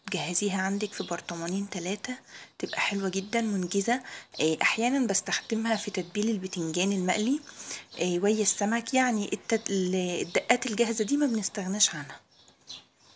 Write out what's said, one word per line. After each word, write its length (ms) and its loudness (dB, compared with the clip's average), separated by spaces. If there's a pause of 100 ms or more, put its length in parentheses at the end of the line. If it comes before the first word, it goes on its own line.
(120)
تجهزيها 500 2
عندك 320 -2
في 100 -6
برطمانين 640 -4
تلاتة، 480 -6 (420)
تبقى 200 -4
حلوة 300 0
جدا 320 -2
منجزة. 640 0 (380)
آه، 200 2
أحيانا 460 2
بستخدمها 680 2
في 160 -4
تتبيل 380 -2
البتنجان 640 0
المقلي، 480 2 (600)
آه، 240 2
ويا 180 4
السمك. 520 2
يعني 400 2
التت-، 360 -2
ال-، 520 0
الدقات 440 2
الجاهزة 400 2
دي 120 2
ما 80 2
بنستغناش 720 0
عنها. 240 -12 (960)